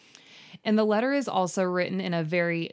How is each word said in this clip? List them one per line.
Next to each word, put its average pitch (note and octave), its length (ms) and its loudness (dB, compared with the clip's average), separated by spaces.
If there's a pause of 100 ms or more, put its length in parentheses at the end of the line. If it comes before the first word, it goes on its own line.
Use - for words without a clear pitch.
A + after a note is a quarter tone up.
(640)
And G#3+ 140 4
the A3 60 4
letter A3 280 2
is C#4+ 140 0
also F#3 380 0
written F3+ 360 -2
in F#3 140 -2
a E3 80 0
very E3+ 500 -2